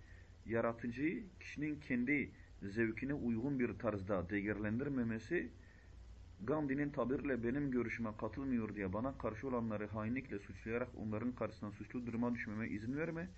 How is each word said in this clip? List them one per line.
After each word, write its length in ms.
Yaratıcıyı 800
kişinin 400
kendi 500
zevkine 520
uygun 440
bir 200
tarzda 520
değerlendirmemesi, 1200
Gandhi'nin 460
tabirle 540
benim 260
görüşüme 400
katılmıyor 540
diye 180
bana 260
karşı 300
olanları 380
hainlikle 520
suçlayarak 580
onların 360
karşısından 400
suçlu 340
duruma 280
düşmeme 340
izin 280
verme. 420